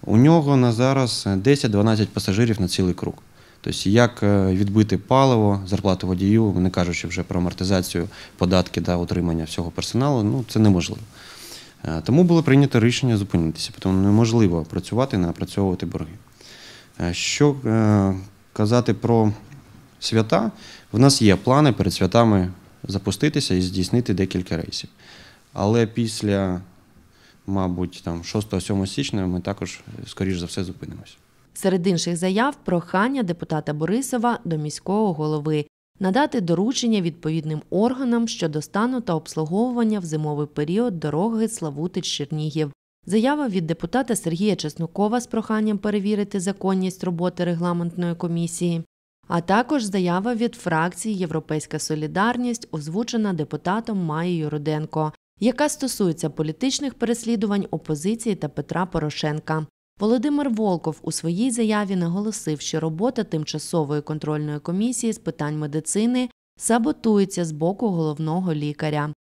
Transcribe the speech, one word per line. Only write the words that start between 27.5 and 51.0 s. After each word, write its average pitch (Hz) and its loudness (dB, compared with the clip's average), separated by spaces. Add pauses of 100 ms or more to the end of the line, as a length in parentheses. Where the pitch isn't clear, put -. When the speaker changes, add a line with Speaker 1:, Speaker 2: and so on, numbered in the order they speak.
Speaker 1:
там, 85 -8
шостого-сьомого 98 -2
січня 104 -4
ми 90 -2
також, 98 -8 (260)
скоріш 95 -4
за 87 -6
все, 92 -8
зупинимося. - -14 (400)
Speaker 2:
Серед 185 0
інших 175 0
заяв – 196 0
прохання 196 0
депутата 165 -4
Борисова 226 -2
до 165 -2
міського 185 -2
голови 151 -2 (320)
надати 240 0
доручення 208 0
відповідним 156 -4
органам 233 0
щодо 156 -4
стану 240 -2
та 185 -2
обслуговування 214 -2
в 180 -6
зимовий 151 -2
період 175 -2
дороги 208 0
Славутич-Чернігів. 156 -4 (360)
Заява 254 2
від 180 -2
депутата 220 -2
Сергія 175 0
Чеснокова 190 -4
з 240 -12
проханням 214 -2
перевірити 202 -2
законність 185 -2
роботи 180 -2
регламентної 175 -2
комісії, 170 -2 (460)
а 175 0
також 233 0
заява 190 0
від 233 -2
фракції 175 -2